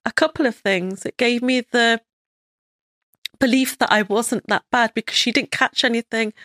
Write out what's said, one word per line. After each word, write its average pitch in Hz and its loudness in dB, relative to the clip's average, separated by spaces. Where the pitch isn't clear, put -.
a - -6
couple 311 0
of 226 -2
things. 185 -2
It - -12
gave 240 0
me 254 2
the 233 0
belief 262 2
that - 0
I 214 4
wasn't 220 -2
that 208 -2
bad 233 0
because - -4
she - 0
didn't 233 0
catch - -2
anything 233 -2